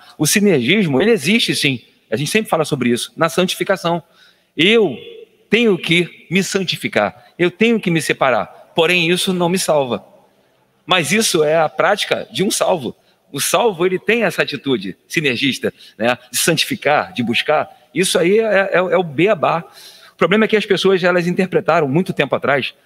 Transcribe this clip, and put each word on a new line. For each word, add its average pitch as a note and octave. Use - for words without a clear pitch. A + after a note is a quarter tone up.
o D3+
sinergismo, E3+
ele G#3+
existe F#3+
sim. C3
A A2
gente C#3+
sempre A3
fala E3
sobre B2
isso, A#2
na D#3+
santificação. F3+
Eu F#3
tenho G#3+
que -
me F#3+
santificar, C3
eu F3
tenho A3+
que F3+
me D#3+
separar. B2
Porém, E3+
isso F3+
não F3
me F#3
salva. C3+
Mas E3
isso G3
é D3+
a D#3
prática D#3+
de D#3
um G3+
salvo. D#3+
O C#3
salvo, F3+
ele F#3
tem A3+
essa E3
atitude B2
sinergista, B2+
né, A#2+
de -
santificar, C#3
de -
buscar. A#2+
Isso F#3+
aí F#3
é, G3
é, E3
é F3+
o F#3
beabá. D#3+
O -
problema G3+
é -
que G#3+
as G3+
pessoas, F#3+
elas F3
interpretaram E3+
muito E3
tempo C3+
atrás, C3+